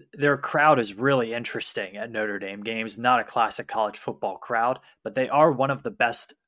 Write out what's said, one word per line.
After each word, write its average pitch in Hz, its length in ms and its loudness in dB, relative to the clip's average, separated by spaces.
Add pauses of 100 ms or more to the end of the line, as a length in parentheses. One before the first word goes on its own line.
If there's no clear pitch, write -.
(140)
their 143 240 2
crowd 151 400 4
is 104 160 -2
really 120 400 2
interesting 107 640 -6
at 113 120 -8
Notre 107 280 -4
Dame 101 240 -8
games. 110 340 -6
Not 120 240 4
a 110 40 -4
classic 110 440 -2
college 110 300 -2
football 101 400 -8
crowd, 120 400 -2 (260)
but 107 100 -8
they 131 140 0
are 156 240 6
one 135 180 0
of 127 120 -4
the 120 80 -4
best 117 420 -2 (160)